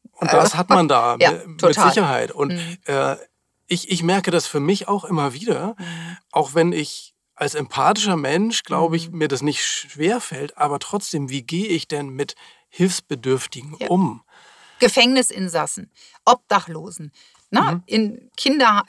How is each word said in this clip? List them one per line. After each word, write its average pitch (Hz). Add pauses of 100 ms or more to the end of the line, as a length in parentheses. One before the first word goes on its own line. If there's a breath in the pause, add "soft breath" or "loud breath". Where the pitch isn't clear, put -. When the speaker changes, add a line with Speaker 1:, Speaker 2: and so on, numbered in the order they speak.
(120)
Speaker 1:
Und -
das 156
Speaker 2:
Also, 180
Speaker 1:
hat 180
man 170
da 120
Speaker 2:
<laughs> -
ja, 151
Speaker 1:
mi-, 165
mit -
Speaker 2:
total. 160
Speaker 1:
Sicherheit. 131
Und, 143
Speaker 2:
Mhm. 170
Speaker 1:
äh, 135 (520)
ich, -
ich 170
merke 185
das 165
für -
mich 175
auch 202
immer 143
wieder, 180
Speaker 2:
Mhm. 170 (140)
Speaker 1:
auch 151
wenn 170
ich - (180)
als 147
empathischer 175
Mensch, 165
glaube 160
ich, 165
Speaker 2:
Mhm. 170
Speaker 1:
mir 156
das 135
nicht 143
schwerfällt, 151
aber 143
trotzdem, 151
wie 135
gehe 175
ich 170
denn 147
mit 135 (340 soft breath)
Hilfsbedürftigen 135
Speaker 2:
Ja. -
Speaker 1:
um? 175 (580 soft breath)
Speaker 2:
Gefängnisinsassen, 233 (360 soft breath)
Obdachlosen, 175 (380 soft breath)
ne? 220
Speaker 1:
Mhm. 175
Speaker 2:
In 220
Kinder-, 233